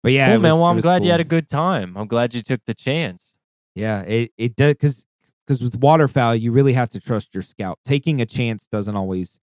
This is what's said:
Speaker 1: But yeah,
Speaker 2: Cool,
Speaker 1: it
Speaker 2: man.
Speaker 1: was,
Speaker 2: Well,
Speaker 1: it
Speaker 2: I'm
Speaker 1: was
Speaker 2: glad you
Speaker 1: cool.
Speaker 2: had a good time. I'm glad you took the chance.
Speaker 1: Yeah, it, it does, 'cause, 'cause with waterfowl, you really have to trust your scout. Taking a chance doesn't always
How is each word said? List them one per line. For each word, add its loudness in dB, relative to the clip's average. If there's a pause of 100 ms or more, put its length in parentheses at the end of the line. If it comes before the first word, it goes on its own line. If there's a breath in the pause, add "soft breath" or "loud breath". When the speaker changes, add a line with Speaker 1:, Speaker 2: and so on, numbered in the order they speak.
Speaker 1:
But 2
yeah, 4
Speaker 2:
Cool, 6
Speaker 1:
it 4
Speaker 2:
man. 6
Speaker 1:
was, 4
Speaker 2:
Well, 4
Speaker 1:
it 4
Speaker 2:
I'm 2
Speaker 1:
was -2
Speaker 2:
glad 4
you 0
Speaker 1:
cool. 4
Speaker 2:
had 2
a -2
good -2
time. -4
I'm -8
glad -2
you -4
took -6
the -6
chance. -8 (400)
Speaker 1:
Yeah, -4
it, -4
it -4
does, 2
'cause, -4 (420)
'cause -2
with -4
waterfowl, 4
you -2
really 4
have 0
to -12
trust -6
your -6
scout. -10
Taking -2
a -2
chance -6
doesn't -6
always -6